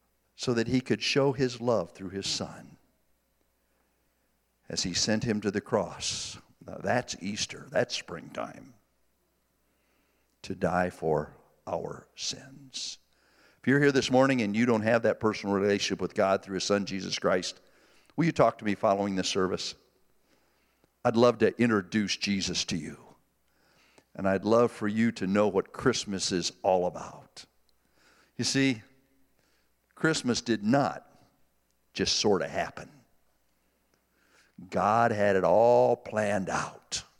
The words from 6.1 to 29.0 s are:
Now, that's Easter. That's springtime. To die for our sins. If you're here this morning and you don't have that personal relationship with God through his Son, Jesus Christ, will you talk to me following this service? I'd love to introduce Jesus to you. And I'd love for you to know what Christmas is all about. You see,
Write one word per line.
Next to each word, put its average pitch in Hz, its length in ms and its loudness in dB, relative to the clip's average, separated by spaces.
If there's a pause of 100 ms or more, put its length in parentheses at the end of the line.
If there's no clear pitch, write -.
Now, - 120 -14
that's 120 420 -4
Easter. - 500 -8
That's - 260 -2
springtime. - 800 -12 (1700)
To - 120 -8
die 90 360 0
for 76 420 -2 (340)
our - 480 -8
sins. - 840 -12 (600)
If - 60 -4
you're 135 140 4
here 143 120 6
this 131 180 2
morning 127 320 4
and 101 120 0
you 117 120 4
don't 110 160 4
have 113 200 2
that 110 180 2
personal 101 360 0
relationship 98 460 0
with 90 120 -6
God 98 280 2
through 95 120 -12
his 90 100 -4
Son, 101 200 0
Jesus 92 340 -8
Christ, 90 420 -2 (540)
will 165 120 2
you 151 60 0
talk 117 260 2
to 110 80 -16
me 101 80 0
following 101 420 0
this 92 120 -2
service? 92 460 -2 (1300)
I'd 113 120 2
love 120 220 6
to 107 220 2
introduce 104 560 0
Jesus 90 500 -4
to - 100 -6
you. - 220 -10 (1160)
And 98 140 -2
I'd 95 160 0
love 117 260 4
for - 180 -6
you 110 240 2
to 98 140 -6
know 104 220 4
what 95 240 -2
Christmas 104 600 -2
is 87 200 -2 (100)
all 92 240 2
about. - 580 -12 (920)
You 123 80 -4
see, 135 380 0 (1120)